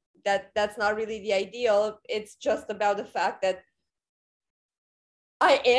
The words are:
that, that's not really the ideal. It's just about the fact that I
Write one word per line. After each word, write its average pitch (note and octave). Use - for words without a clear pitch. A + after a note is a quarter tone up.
that, G3
that's G#3+
not G#3+
really A3
the G3
ideal. G#3+
It's G#3+
just -
about G#3
the -
fact G3
that F#3
I C4+